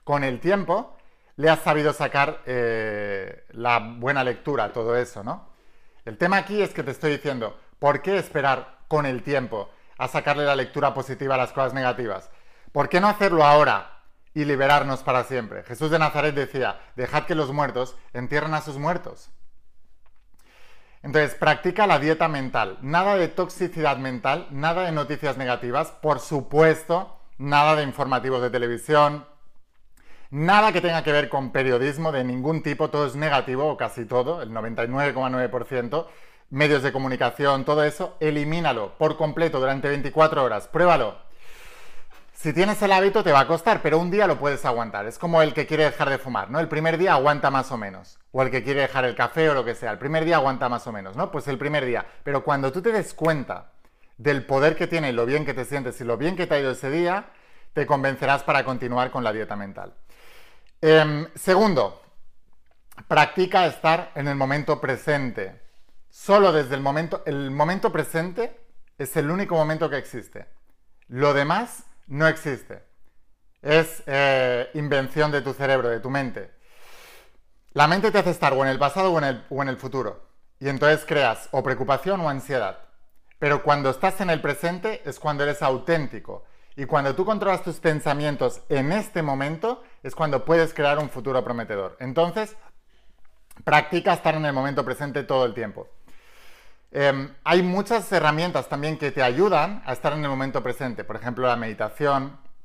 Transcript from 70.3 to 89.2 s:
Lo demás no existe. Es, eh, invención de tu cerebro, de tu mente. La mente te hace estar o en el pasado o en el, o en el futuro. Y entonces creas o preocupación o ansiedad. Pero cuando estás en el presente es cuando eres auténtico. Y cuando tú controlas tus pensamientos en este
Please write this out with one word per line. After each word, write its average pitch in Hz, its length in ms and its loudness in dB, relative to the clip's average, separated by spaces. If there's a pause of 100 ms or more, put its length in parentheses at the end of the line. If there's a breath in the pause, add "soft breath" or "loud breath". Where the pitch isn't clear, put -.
Lo 135 280 2
demás 165 500 0 (240)
no 147 180 2
existe. 143 580 -2 (800)
Es, 156 440 2
eh, 131 680 2
invención 147 560 0
de 143 100 0
tu 135 140 -4
cerebro, 135 340 2
de 113 120 -2
tu 123 100 -6
mente. 120 400 -4 (1200 loud breath)
La 143 140 6
mente 196 240 2
te 202 80 4
hace 180 120 4
estar 147 220 2
o 135 100 4
en 135 60 2
el 131 100 0
pasado 175 340 2
o 165 60 2
en 147 60 2
el, 123 240 -4
o 139 140 -4
en 135 60 -4
el 127 100 -6
futuro. 123 500 -6 (300)
Y 139 100 -6
entonces 147 380 2
creas 131 460 0
o 131 100 2
preocupación 135 580 0
o 160 80 0
ansiedad. 123 520 -4 (580)
Pero 143 240 2
cuando 143 260 2
estás 185 320 0
en 185 80 0
el 156 140 0
presente 175 640 -4
es 131 100 -10
cuando 143 260 -2
eres 147 180 -2
auténtico. 131 840 -2 (320 soft breath)
Y 139 80 -6
cuando 139 300 0
tú 185 100 0
controlas 196 380 0
tus 165 180 -8
pensamientos 147 880 0
en 143 240 0
este 196 300 -2